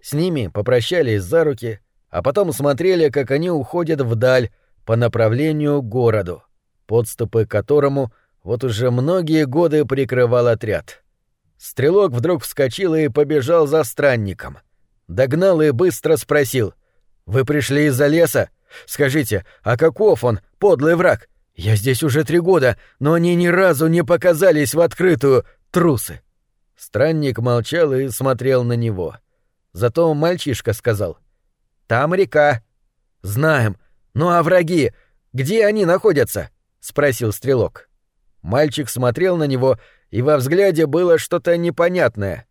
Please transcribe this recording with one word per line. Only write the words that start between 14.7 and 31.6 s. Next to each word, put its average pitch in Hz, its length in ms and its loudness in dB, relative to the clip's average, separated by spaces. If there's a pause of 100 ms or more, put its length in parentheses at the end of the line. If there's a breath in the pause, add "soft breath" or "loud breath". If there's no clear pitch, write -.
Догнал 156 540 2
и 151 100 4
быстро 160 460 0
спросил: 127 560 -2 (520)
«Вы 120 200 0
пришли 147 400 0
из-за 143 220 2
леса? 151 420 0 (360 loud breath)
Скажите, 135 600 -2 (180 soft breath)
а 117 140 -2
каков 165 480 2
он, 113 160 0 (180)
подлый 165 380 4
враг? 170 320 0 (260)
Я 107 220 0
здесь 120 260 -2
уже 151 220 0
три 156 140 0
года, 160 380 2 (220 soft breath)
но 147 140 0
они 170 220 2
ни 175 120 2
разу 170 400 2
не 165 160 2
показались 156 680 2
в 160 80 2
открытую, 156 640 2 (240 soft breath)
трусы». 151 500 0 (560)
Странник 143 640 -2
молчал 127 540 0
и 135 160 -2
смотрел 127 560 0
на 120 80 -2
него. 104 420 -4 (560)
Зато 156 420 0
мальчишка 147 600 -2
сказал: 101 460 -4 (680)